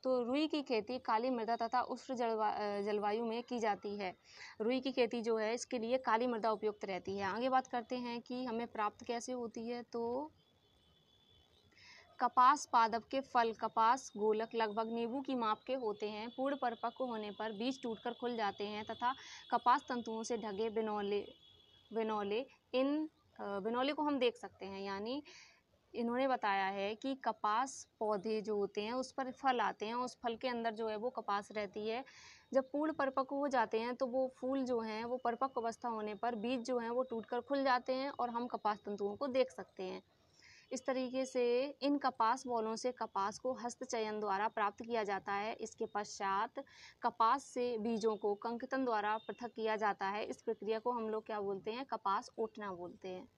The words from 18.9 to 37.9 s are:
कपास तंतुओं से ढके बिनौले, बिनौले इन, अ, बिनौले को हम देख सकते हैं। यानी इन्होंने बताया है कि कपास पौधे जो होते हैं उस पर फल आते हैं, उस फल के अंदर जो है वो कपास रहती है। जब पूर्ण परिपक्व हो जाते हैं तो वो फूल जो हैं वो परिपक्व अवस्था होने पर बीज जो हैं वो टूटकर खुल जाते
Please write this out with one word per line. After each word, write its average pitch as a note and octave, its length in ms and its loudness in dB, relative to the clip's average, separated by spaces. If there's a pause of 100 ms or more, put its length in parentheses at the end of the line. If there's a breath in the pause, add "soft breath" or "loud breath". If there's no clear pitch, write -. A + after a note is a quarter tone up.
कपास B3 380 4
तंतुओं A3+ 340 -2
से A#3 140 -2
ढके G#3+ 320 0
बिनौले, G#3 640 0 (600)
बिनौले G#3+ 520 0 (280 loud breath)
इन, C#4+ 360 2 (300)
अ, G3+ 200 -4
बिनौले B3 340 0
को D4+ 100 0
हम D4 160 2
देख A#3+ 180 2
सकते - 280 -12
हैं। G3 160 -8
यानी G#3 420 -4 (720 loud breath)
इन्होंने A#3+ 320 0
बताया G#3 380 2
है G3 300 -2
कि C4+ 200 -4
कपास A#3 720 -2 (120)
पौधे G#3+ 420 0
जो G#3+ 140 -2
होते G3+ 260 0
हैं A3 120 -2
उस C4 180 -2
पर C4 200 -4
फल B3 300 2
आते G3 240 0
हैं, A3+ 100 -4
उस B3 280 -2
फल A#3 120 -2
के B3+ 120 -4
अंदर A#3 260 0
जो A3+ 140 -2
है G#3+ 80 0
वो A3 140 -2
कपास G#3 420 -2
रहती G#3 360 -4
है। A#3+ 180 -2 (480 loud breath)
जब C4 180 4
पूर्ण D#4 220 0
परिपक्व C4 420 0
हो C#4 120 2
जाते A3+ 320 2
हैं A#3+ 160 -2
तो C4 120 0
वो C4 300 0
फूल C4 260 0
जो A#3+ 160 0
हैं A3 260 -4
वो B3 120 -2
परिपक्व A#3 440 0
अवस्था A3+ 260 -2
होने G#3+ 280 -2
पर A#3 200 0
बीज A#3 260 0
जो B3 180 0
हैं A#3 100 -2
वो B3 140 0
टूटकर A#3+ 380 -2
खुल C#4 220 0
जाते B3 300 2